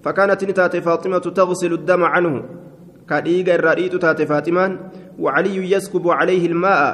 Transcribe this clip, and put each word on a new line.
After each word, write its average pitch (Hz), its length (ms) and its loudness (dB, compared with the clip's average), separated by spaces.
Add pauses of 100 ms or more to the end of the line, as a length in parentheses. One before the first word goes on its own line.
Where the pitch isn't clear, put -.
فكانت 190 400 0
نتات 185 320 0
فاطمة 170 480 -2 (140)
تغسل 180 340 0
الدم 170 300 2 (120)
عنه. 170 200 2 (760)
كديغ 175 440 0
الرئيت 170 480 0
تات 160 200 2
فاطمان، 160 480 0 (480)
وعلي 180 540 0
يسكب 185 360 -2
عليه 170 380 2
الماء 170 360 2 (120)